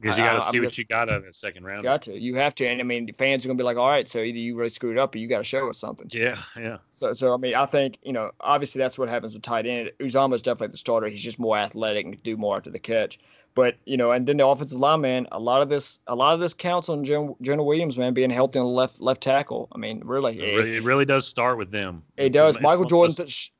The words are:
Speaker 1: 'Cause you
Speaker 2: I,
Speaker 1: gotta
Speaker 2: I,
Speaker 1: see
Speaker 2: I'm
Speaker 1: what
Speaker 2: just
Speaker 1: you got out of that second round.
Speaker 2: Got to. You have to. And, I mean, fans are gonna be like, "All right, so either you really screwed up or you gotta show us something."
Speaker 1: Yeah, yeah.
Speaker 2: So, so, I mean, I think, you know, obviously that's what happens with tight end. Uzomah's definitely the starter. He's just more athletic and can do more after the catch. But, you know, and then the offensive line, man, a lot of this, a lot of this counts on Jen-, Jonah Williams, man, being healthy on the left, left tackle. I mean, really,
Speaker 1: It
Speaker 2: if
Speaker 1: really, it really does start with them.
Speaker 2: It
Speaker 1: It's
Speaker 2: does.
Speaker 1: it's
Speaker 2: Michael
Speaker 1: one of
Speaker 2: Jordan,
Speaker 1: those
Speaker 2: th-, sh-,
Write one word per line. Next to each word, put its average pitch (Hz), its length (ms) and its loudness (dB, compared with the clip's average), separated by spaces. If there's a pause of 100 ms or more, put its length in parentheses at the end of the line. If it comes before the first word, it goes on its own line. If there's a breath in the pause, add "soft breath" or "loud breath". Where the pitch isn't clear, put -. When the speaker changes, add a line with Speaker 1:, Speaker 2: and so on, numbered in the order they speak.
Speaker 1:
'Cause 107 140 0
you 113 80 4
Speaker 2:
I, 117 40 6
Speaker 1:
gotta 117 140 2
Speaker 2:
I, 85 80 0
Speaker 1:
see 117 60 0
Speaker 2:
I'm 120 60 2
Speaker 1:
what 117 80 0
Speaker 2:
just - 80 -8
Speaker 1:
you 117 80 -8
got 113 240 -2
out 104 60 0
of 98 80 -8
that 92 100 -18
second 90 300 -12
round. 101 180 -10
Speaker 2:
Got 135 220 0
to. 104 140 -12
You 123 180 -6
have 139 180 2
to. 127 120 -2
And, 123 140 -2
I 123 40 -4
mean, 120 340 -4
fans 135 260 2
are 127 40 -4
gonna 127 100 -2
be 127 60 0
like, 120 120 0
"All 123 140 4
right, 135 180 2
so 117 120 -4
either 117 180 -4
you 117 180 -6
really 117 140 -2
screwed 117 260 -4
up 135 180 0
or 113 40 -8
you 113 100 -8
gotta 110 160 -2
show 131 240 -4
us 107 80 -8
something." 113 340 -12
Speaker 1:
Yeah, 117 280 -2 (180)
yeah. 113 220 -10 (160)
Speaker 2:
So, 117 180 -2
so, 123 220 2
I - 20 2
mean, 127 180 -2
I 135 120 4
think, 139 360 0
you 131 120 -6
know, 110 160 -4 (100)
obviously 139 380 0
that's 131 200 -2
what 123 120 -2
happens 110 240 -6
with 107 80 -16
tight 117 240 -4
end. 120 340 -6
Uzomah's 131 400 0
definitely 117 280 -4
the - 100 -14
starter. 113 300 0
He's 104 120 -10
just 113 180 -10
more 110 200 0
athletic 104 480 -4
and 98 80 -12
can - 80 -20
do 110 160 -6
more 101 180 0
after 85 140 -10
the - 80 -12
catch. 113 400 -2 (360 soft breath)
But, - 300 4
you 131 140 -2
know, 120 140 4
and 127 140 2
then 147 120 2
the 139 80 6
offensive 139 320 2
line, 151 240 4
man, 127 280 0
a - 80 -8
lot 123 220 2
of 143 80 2
this, - 380 -4
a 123 80 -4
lot 135 180 4
of 165 80 2
this 175 140 -2
counts 175 340 -2
on 147 160 -4
Jen-, 147 380 -2
Jonah 143 200 0
Williams, 147 360 0
man, 127 160 0
being 131 160 2
healthy 131 280 0
on 127 60 2
the 123 80 0
left, 127 260 0
left 131 240 -2
tackle. 135 520 0
I - 40 -10
mean, 110 280 -8
really, 123 320 -2
Speaker 1:
It 78 40 -8
Speaker 2:
if 101 140 0
Speaker 1:
really, 113 200 2
it 113 80 -2
really 135 200 4
does 135 240 2
start 123 300 0
with 95 120 -8
them. 95 320 -6 (140)
Speaker 2:
It 139 120 2
Speaker 1:
It's 127 40 4
Speaker 2:
does. 147 240 8
Speaker 1:
it's 117 60 -2
Speaker 2:
Michael 160 160 6
Speaker 1:
one 180 80 2
of - 20 -8
Speaker 2:
Jordan, 170 220 8
Speaker 1:
those 156 60 -6
Speaker 2:
th-, 170 140 -8
sh-, - 300 -10